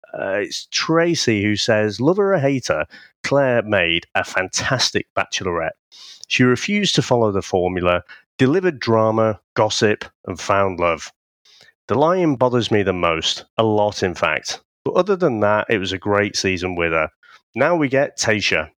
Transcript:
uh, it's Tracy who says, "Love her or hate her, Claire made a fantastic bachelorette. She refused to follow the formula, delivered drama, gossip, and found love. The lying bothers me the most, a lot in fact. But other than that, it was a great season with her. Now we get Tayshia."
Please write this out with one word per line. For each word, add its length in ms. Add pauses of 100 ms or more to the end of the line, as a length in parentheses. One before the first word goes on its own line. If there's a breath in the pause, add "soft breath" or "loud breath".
(180)
uh, 180
it's 360
Tracy 720
who 140
says, 420
"Love 160
her 200
or 40
hate 280
her, 180 (380 loud breath)
Claire 400
made 420 (100)
a 80
fantastic 840 (100)
bachelorette. 540 (580 loud breath)
She 140
refused 520
to 60
follow 320
the 80
formula, 640 (340 loud breath)
delivered 420
drama, 600 (140)
gossip, 500 (200)
and 140
found 400
love. 320 (760 soft breath)
The 60
lying 420
bothers 340
me 120
the 100
most, 500 (140)
a 60
lot 380
in 120
fact. 480 (240)
But 80
other 240
than 240
that, 280
it 100
was 120
a 60
great 400
season 380
with 180
her. 160 (460 loud breath)
Now 200
we 140
get 280
Tayshia." 600